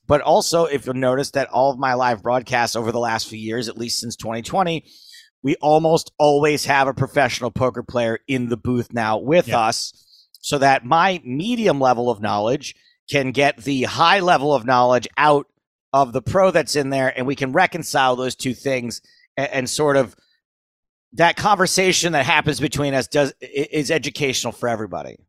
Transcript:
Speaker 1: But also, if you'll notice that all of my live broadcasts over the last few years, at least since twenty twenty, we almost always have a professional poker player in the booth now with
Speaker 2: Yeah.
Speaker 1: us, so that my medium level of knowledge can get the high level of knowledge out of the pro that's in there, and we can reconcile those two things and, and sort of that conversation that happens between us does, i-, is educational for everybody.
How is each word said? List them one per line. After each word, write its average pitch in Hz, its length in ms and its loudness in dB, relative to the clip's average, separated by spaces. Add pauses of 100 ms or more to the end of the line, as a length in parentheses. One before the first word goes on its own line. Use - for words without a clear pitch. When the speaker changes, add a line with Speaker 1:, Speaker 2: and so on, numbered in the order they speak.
Speaker 1:
But 143 140 4
also, 170 440 2
if 143 220 -4
you'll 127 80 -4
notice 131 380 -2
that 135 180 -2
all 135 220 2
of 123 60 -12
my 131 160 0
live 123 280 0
broadcasts 120 540 -2
over 113 160 -2
the 120 80 -4
last 113 280 -4
few 110 100 -14
years, 110 300 -6
at - 80 -12
least 117 240 -6
since 120 160 -10
twenty 113 240 -8
twenty, 165 440 -2 (580)
we 139 140 -2
almost 156 600 2
always 147 480 4
have 139 220 4
a 131 60 -2
professional 127 560 -2
poker 123 320 -2
player 113 460 -2
in 127 200 -2
the 113 80 -2
booth 120 360 -4
now 110 260 -2
with 139 300 2
Speaker 2:
Yeah. 120 120 0
Speaker 1:
us, 113 320 -2 (480)
so - 180 -4
that 135 260 4
my 165 400 2
medium 170 560 0
level 123 280 2
of 107 120 -2
knowledge 107 540 -2 (360)
can 135 220 -2
get 143 260 0
the 127 240 -4
high 165 380 2
level 151 340 2
of 113 100 -2
knowledge 123 520 2
out 143 300 4 (460)
of 135 200 0
the 127 100 -4
pro 190 280 2
that's 156 260 0
in 135 140 -2
there, 131 240 -2
and 127 120 -6
we 139 80 -4
can 131 180 -6
reconcile 147 640 0
those 127 200 -6
two 131 180 -4
things 123 480 -6 (340)
and, 135 160 -4
and 127 180 -4
sort 147 260 0
of 131 180 0 (1000)
that 160 220 2
conversation 185 760 2
that 143 120 2
happens 151 360 0
between 143 340 -2
us 127 140 -2
does, 143 240 0 (100)
i-, 127 40 -14 (260)
is 151 180 -2
educational 139 640 -4
for 120 160 -6
everybody. 87 480 -8 (120)